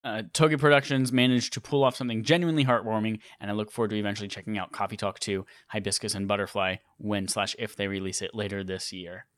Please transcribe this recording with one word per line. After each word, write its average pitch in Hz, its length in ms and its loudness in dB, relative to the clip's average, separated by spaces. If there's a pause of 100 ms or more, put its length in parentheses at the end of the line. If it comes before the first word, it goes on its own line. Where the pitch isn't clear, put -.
uh, 110 200 -4 (100)
Togi 156 240 4
Productions 135 540 6
managed 123 420 4
to 120 80 -8
pull 139 220 2
off 127 120 4
something 113 280 -4
genuinely 160 420 4
heartwarming, 110 540 2 (200)
and 101 100 -8
I 104 40 -2
look 107 180 -4
forward 113 180 0
to 107 80 -2
eventually 104 300 -2
checking 104 300 -6
out 92 140 -6
Coffee 101 260 -4
Talk 98 220 -4
two, 95 260 -2 (240)
Hibiscus 104 460 -4
and 98 120 -4
Butterfly, 98 500 0 (200)
when 101 300 -4
slash 98 300 -2
if - 180 -8
they 101 120 -2
release 98 340 -4
it 98 140 -8
later 101 280 -4
this 92 300 -6
year. 90 320 -14 (120)